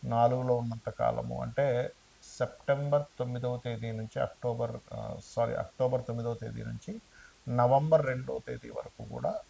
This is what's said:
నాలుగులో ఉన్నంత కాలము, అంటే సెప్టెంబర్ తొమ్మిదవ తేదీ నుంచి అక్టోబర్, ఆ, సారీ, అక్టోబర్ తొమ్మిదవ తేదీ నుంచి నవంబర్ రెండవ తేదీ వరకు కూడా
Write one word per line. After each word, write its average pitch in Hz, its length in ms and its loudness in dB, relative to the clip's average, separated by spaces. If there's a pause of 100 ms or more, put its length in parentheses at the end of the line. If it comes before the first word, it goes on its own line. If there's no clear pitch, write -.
నాలుగులో 123 500 4
ఉన్నంత 117 360 -4
కాలము, 117 520 0
అంటే 123 500 0 (460)
సెప్టెంబర్ 143 640 0 (140)
తొమ్మిదవ 123 380 -2
తేదీ 117 360 -6
నుంచి 110 280 -6
అక్టోబర్, 120 600 -2 (140)
ఆ, 110 220 -6 (200)
సారీ, 117 180 2
అక్టోబర్ 127 500 0
తొమ్మిదవ 117 300 -4
తేదీ 113 280 -10
నుంచి 117 380 -8 (480)
నవంబర్ 139 580 6
రెండవ 131 320 -4
తేదీ 120 320 -10
వరకు 58 380 -10
కూడా 60 420 -4